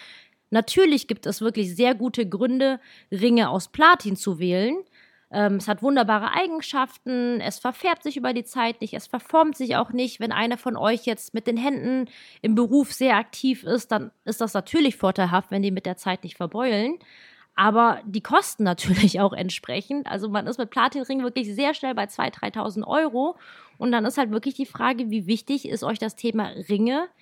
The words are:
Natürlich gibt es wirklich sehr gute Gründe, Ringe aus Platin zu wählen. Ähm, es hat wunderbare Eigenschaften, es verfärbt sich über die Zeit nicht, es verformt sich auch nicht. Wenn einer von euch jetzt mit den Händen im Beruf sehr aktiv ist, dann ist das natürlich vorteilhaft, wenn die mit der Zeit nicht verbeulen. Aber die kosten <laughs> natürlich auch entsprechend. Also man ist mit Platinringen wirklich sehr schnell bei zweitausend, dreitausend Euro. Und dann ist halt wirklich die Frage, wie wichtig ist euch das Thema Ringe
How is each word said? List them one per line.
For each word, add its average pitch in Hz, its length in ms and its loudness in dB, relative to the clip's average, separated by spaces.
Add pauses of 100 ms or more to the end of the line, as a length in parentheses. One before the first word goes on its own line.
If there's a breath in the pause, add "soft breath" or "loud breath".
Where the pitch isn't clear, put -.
(520 loud breath)
Natürlich 277 560 4
gibt - 200 -6
es 202 140 -6
wirklich 214 340 -2
sehr 240 180 4
gute 233 340 -2
Gründe, 254 520 0 (320 loud breath)
Ringe 214 380 4
aus 175 180 -2
Platin 311 480 4
zu 175 240 -4
wählen. 185 380 0 (540 soft breath)
Ähm, 202 260 2
es 202 100 -6
hat 208 160 -2
wunderbare 226 480 2
Eigenschaften, 262 1080 -2
es - 200 -6
verfärbt 330 420 -2
sich 294 160 -6
über 247 160 -2
die 233 120 -4
Zeit 233 360 -4
nicht, 220 140 -10
es - 100 -12
verformt 311 500 2
sich 247 200 -2
auch 233 160 0
nicht. 247 280 -4
Wenn 220 120 -4
einer 233 260 0
von 233 180 -4
euch 226 300 0
jetzt - 300 -6
mit 220 100 -6
den 233 100 0
Händen 254 540 -2 (320 loud breath)
im 220 140 2
Beruf 240 380 4
sehr 254 240 4
aktiv - 460 -2
ist, 220 280 -2
dann 208 180 -2 (160)
ist - 160 -6
das 220 140 -2
natürlich 277 400 0
vorteilhaft, 190 560 0
wenn 196 100 0
die 196 80 0
mit 185 160 -4
der 185 120 -6
Zeit 185 260 -6
nicht 170 120 -16
verbeulen. 226 600 -2 (580 loud breath)
Aber 226 500 4
die 208 160 -4
kosten 311 420 0
<laughs> 185 80 4
natürlich 185 480 4
auch 196 140 4
entsprechend. 185 760 -6
Also 202 220 -6
man 202 180 -2
ist 247 100 -4
mit - 140 -6
Platinringen 262 520 0
wirklich 240 300 -4
sehr 285 220 0
schnell 262 180 -4
bei 208 140 -4
zweitausend, - 340 -4
dreitausend 208 460 -4
Euro. 294 500 0 (400 loud breath)
Und 240 140 0
dann 226 140 2
ist 262 120 -2
halt 240 140 0
wirklich 220 240 -4
die 233 100 -6
Frage, 233 460 -2
wie 208 160 -2
wichtig 233 420 -2
ist - 140 -6
euch 214 160 -4
das 220 160 -6
Thema 220 320 -2 (220)
Ringe 240 380 0 (140 soft breath)